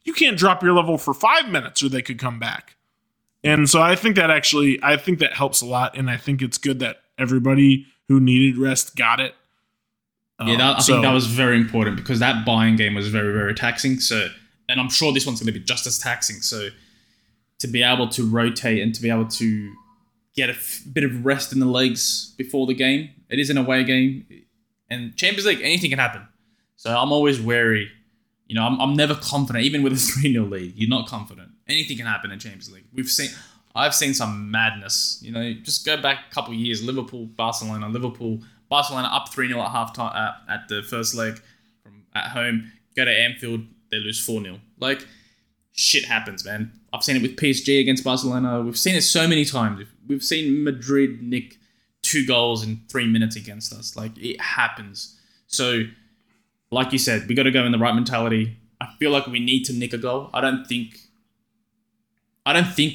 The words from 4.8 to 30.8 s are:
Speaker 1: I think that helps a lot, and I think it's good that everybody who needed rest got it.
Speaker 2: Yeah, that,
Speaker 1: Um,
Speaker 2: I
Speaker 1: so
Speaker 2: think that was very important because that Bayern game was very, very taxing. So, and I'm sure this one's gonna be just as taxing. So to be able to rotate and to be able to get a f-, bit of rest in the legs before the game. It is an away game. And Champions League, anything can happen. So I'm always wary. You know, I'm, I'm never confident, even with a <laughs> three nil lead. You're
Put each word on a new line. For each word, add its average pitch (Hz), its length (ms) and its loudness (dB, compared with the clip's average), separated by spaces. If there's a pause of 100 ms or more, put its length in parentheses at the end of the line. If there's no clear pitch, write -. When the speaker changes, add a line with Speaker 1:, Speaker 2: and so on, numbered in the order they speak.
Speaker 1:
I 147 140 4
think 170 240 0
that 147 140 0
helps 135 280 0
a 123 40 -8
lot, 123 300 -2
and 131 140 -2
I 120 80 -2
think 139 240 -2
it's 120 160 -4
good 131 220 -2
that 117 220 -6 (160)
everybody 135 680 6 (220)
who 135 120 6
needed 127 360 6
rest 131 400 -2
got 120 240 4
it. 131 140 -4 (1080)
Speaker 2:
Yeah, 117 160 2
that, 120 60 2
Speaker 1:
Um, 135 140 4
Speaker 2:
I - 40 0
Speaker 1:
so 135 140 4
Speaker 2:
think 120 100 4
that 131 80 6
was 127 140 4
very 123 320 4
important 113 380 2
because 120 240 -2
that 117 260 2
Bayern 113 320 4
game 104 160 2
was 101 140 -2
very, 104 260 0
very 104 200 0
taxing. 127 460 -2
So, 107 280 0 (400)
and 123 120 0
I'm 127 80 -2
sure 147 240 2
this 131 140 2
one's 117 140 -4
gonna 113 120 -2
be 104 80 -6
just - 260 -4
as 120 120 -2
taxing. 120 380 -4
So 107 320 -6 (920)
to - 100 -6
be 120 140 2
able 123 260 4
to 120 180 -2
rotate 117 560 2
and 110 120 0
to 113 80 -8
be 117 80 0
able 113 160 0
to 107 480 -2 (600)
get 127 140 0
a 123 60 -4
f-, - 280 -10 (100)
bit 143 120 0
of 123 220 -2
rest 135 260 -2
in 131 60 0
the 131 80 4
legs 127 720 0
before 131 280 -2
the 131 80 -2
game. 135 360 0 (180)
It 123 120 -4
is 143 100 -2
an 139 80 2
away 131 260 2
game. 131 400 2 (640)
And 120 280 -10
Champions 196 300 -2
League, 160 140 2
anything 165 300 0
can 135 80 -2
happen. 120 240 -2 (540)
So 117 200 -4
I'm 135 160 0
always 147 280 2
wary. 113 500 0 (560)
You - 80 -12
know, 113 100 0
I'm, 127 160 0
I'm 139 140 0
never 147 220 2
confident, 123 500 -2
even 143 160 0
with 135 100 2
a 135 40 0
<laughs> - 0 -
three 131 360 0
nil 117 120 2
lead. 92 320 -8
You're 110 120 -2